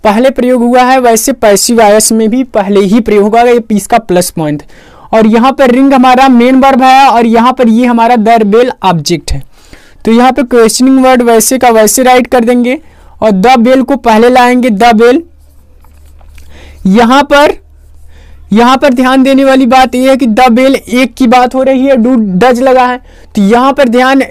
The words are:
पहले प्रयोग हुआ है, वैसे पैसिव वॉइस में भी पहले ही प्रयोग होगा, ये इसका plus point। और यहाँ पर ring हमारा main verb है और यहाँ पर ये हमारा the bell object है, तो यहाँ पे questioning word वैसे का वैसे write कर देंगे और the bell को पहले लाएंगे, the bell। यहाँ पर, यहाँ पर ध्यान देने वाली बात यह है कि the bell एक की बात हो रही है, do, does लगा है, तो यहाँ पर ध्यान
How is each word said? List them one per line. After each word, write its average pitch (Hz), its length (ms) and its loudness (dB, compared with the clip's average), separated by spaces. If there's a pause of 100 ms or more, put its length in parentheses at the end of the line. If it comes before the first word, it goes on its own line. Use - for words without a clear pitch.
पहले 220 260 0
प्रयोग 247 340 -2
हुआ 247 200 0
है, 262 160 0
वैसे 233 340 -2
पैसिव 226 480 0
वॉइस 214 300 2
में 220 180 0
भी 254 140 -4
पहले 202 360 -2
ही 202 200 0
प्रयोग 208 240 0
होगा, 220 180 0
ये 240 200 0 (100)
इसका 208 260 -2
plus 180 320 -4
point। 151 340 -8 (500)
और 220 140 2
यहाँ 233 240 2
पर 262 200 0
ring 269 220 2
हमारा 262 360 2
main 254 320 2
verb 262 220 0
है 262 240 4
और 233 180 0
यहाँ 233 280 0
पर 254 140 0
ये 226 180 0
हमारा 233 300 0
the 226 300 0
bell 233 260 0 (120)
object 170 480 -4
है, 139 160 -8 (580)
तो 220 60 0
यहाँ 247 200 2
पे 269 120 -4
questioning 254 600 0
word 254 180 2
वैसे 233 360 0
का 247 120 0
वैसे 220 340 0
write 254 240 0
कर 247 160 -2
देंगे 247 340 -2 (440)
और 214 100 0
the 214 260 2
bell 254 280 2
को 277 120 -2
पहले 226 320 0
लाएंगे, 247 400 0
the 226 240 2
bell। 240 260 2 (1700)
यहाँ 233 360 0
पर, 285 300 0 (1000)
यहाँ 240 240 2
पर 277 160 0
ध्यान 262 300 0
देने 269 220 0
वाली 262 200 0
बात 254 300 0
यह 254 140 0
है 269 80 2
कि 262 100 -2
the 247 220 0
bell 262 260 2
एक 240 380 -4
की 254 140 -2
बात 247 280 0
हो 262 80 -2
रही 262 220 -2
है, 269 100 0
do, 247 200 0 (280)
does 247 180 0
लगा 254 240 2
है, 247 160 -6 (340)
तो 214 60 0
यहाँ 240 320 0
पर 262 160 0
ध्यान 254 420 0